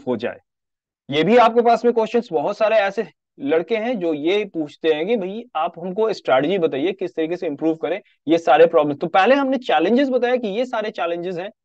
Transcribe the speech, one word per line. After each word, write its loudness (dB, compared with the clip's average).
हो -2
जाए। -8
ये 0
भी 4
आपके 6
पास 2
में 4
questions -2
बहुत -2
सारे 2
ऐसे 0
लड़के 0
हैं -4
जो 0
ये 0
पूछते -2
हैं -2
कि 0
भाई -8
आप -2
हमको -2
स्ट्रेटजी 0
बताइए 0
किस -10
तरीके -4
से -6
improve -2
करें -6
ये 4
सारे 6
प्रॉब्लम। 2
तो -6
पहले 4
हमने 0
challenges 0
बताया 0
कि -4
ये -4
सारे -6
challenges -6
हैं -10